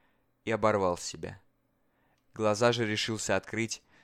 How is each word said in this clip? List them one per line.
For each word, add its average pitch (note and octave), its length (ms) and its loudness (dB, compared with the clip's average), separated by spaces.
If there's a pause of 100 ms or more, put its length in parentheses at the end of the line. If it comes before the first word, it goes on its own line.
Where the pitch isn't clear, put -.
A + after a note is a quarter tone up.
(440)
и A2+ 60 -4
оборвал G#2 480 2
себя. - 420 -12 (920)
Глаза A2 380 4
же A2+ 140 0
решился G#2+ 500 -2
открыть, A2 460 -4 (200)